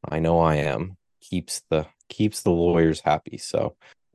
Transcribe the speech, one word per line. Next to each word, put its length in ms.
I 120
know 180
I 180
am. 400
Keeps 480
the, 180
keeps 340
the 80
lawyers 500
happy. 380
So, 360